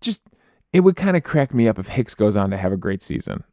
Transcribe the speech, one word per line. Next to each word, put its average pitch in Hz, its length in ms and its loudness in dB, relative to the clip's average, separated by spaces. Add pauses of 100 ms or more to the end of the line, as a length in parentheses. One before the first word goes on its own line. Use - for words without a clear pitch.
Just, - 240 -6 (480)
it 180 80 4
would 185 160 6
kinda 185 240 0
crack 139 340 0
me 117 140 4
up 107 100 0
if 95 100 -8
Hicks - 260 -4
goes 104 220 2
on 98 140 0
to 98 60 -4
have 95 160 -2
a 98 60 -2
great 95 240 -4
season. - 500 -8